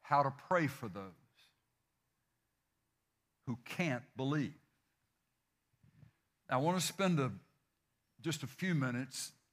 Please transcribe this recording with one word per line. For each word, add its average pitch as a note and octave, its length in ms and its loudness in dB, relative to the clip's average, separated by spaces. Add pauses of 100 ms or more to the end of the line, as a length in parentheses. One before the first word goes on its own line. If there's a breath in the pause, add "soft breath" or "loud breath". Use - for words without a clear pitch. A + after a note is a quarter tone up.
How C#3+ 200 4
to C#3 100 2 (160)
pray E3+ 180 4
for A#2+ 200 -4
those G2 160 -8 (2500)
who A#2 180 -4
can't C#3 380 -2 (160)
believe. C#3 340 0 (2000)
Now, C3 60 2
I B2+ 40 4
want F3 180 2
to F3 80 0
spend F#3 320 2
a, C3 140 2 (880)
just - 220 -4
a C#3 40 -8
few F3+ 280 -2
minutes C3 580 -2 (200)